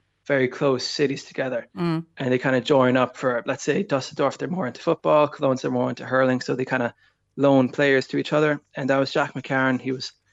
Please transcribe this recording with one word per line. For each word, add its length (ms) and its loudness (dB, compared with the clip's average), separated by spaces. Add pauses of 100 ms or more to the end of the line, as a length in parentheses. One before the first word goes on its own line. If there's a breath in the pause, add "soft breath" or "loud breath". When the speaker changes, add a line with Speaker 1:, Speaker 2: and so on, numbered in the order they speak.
(260)
Speaker 1:
very 220 2
close 380 0
cities 380 -2
together. 500 -6
Speaker 2:
Mm. 300 -2 (140)
Speaker 1:
And 140 -2
they 60 4
kind 160 0
of 80 2
join 360 4
up 180 0
for, 300 -2
let's 180 -4
say, 180 0
Dusseldorf, 540 -2
they're 120 -8
more 180 -4
into 160 -10
football, 440 2
Cologne's, 360 -2
they're 80 -2
more 180 0
into 160 -8
hurling. 380 2
So 120 -4
they 120 -4
kind 160 -2
of 100 -2 (440)
loan 340 4
players 380 2
to 100 -4
each 160 -2
other. 260 2 (140)
And 160 -2
that 80 2
was 120 0
Jack 220 -2
McCarron. 480 0
He 120 -6
was 200 -10 (200)